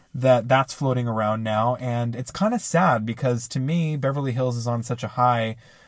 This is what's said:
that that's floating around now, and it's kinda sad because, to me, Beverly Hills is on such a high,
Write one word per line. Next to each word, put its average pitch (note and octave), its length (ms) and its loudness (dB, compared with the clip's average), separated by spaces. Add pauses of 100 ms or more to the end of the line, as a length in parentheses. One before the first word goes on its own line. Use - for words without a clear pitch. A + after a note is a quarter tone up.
(120)
that B2 360 4
that's C3 260 2
floating B2 340 0
around A2 340 0
now, A2 340 0
and A#2+ 380 -2
it's B2 160 -8
kinda A3 280 0
sad D#3+ 480 2
because, A#2+ 420 -2
to C3+ 120 -4
me, D#3 360 0
Beverly C#3 360 -2
Hills B2 240 0
is A#2 100 -6
on A#2+ 160 -2
such A#2+ 200 -6
a A#2+ 60 -4
high, A#2 480 2 (320)